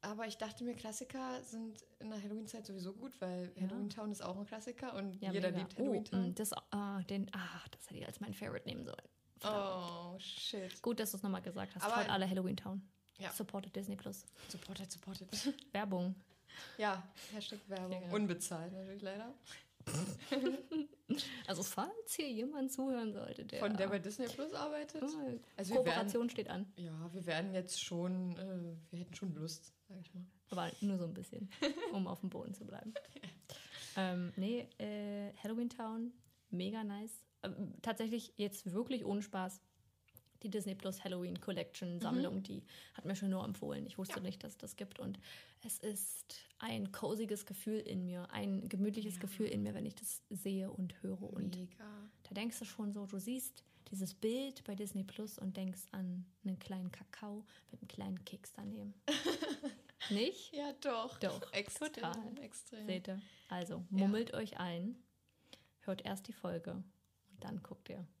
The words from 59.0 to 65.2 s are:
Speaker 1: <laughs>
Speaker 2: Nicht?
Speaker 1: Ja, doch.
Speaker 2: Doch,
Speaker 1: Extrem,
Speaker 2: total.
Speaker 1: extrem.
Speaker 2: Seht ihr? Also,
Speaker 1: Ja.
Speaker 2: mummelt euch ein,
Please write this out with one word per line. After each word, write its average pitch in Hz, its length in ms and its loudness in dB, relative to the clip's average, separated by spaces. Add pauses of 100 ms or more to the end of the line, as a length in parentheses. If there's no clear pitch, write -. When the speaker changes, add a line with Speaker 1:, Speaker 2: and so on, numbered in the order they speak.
Speaker 1:
<laughs> 302 720 2 (300)
Speaker 2:
Nicht? 240 440 4
Speaker 1:
Ja, 285 280 0
doch. 240 380 2
Speaker 2:
Doch, - 340 0
Speaker 1:
Extrem, 302 400 0
Speaker 2:
total. 214 480 -2
Speaker 1:
extrem. - 440 -8
Speaker 2:
Seht 185 220 0
ihr? 196 140 -2 (260)
Also, 180 280 -2
Speaker 1:
Ja. 190 300 2
Speaker 2:
mummelt 214 280 6
euch - 260 -2
ein, 180 420 0 (800)